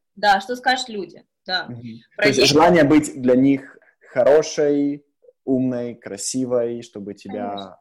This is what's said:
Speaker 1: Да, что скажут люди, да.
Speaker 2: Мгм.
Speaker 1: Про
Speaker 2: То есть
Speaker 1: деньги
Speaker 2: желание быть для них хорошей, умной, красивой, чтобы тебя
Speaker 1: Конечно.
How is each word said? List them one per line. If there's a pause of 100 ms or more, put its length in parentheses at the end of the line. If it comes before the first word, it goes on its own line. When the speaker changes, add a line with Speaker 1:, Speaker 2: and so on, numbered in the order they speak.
(140)
Speaker 1:
Да,
что
скажут
люди, (200)
да.
Speaker 2:
Мгм. (340)
Speaker 1:
Про
Speaker 2:
То
есть
Speaker 1:
деньги
Speaker 2:
желание
быть
для
них (360)
хорошей, (400)
умной,
красивой,
чтобы
тебя
Speaker 1:
Конечно.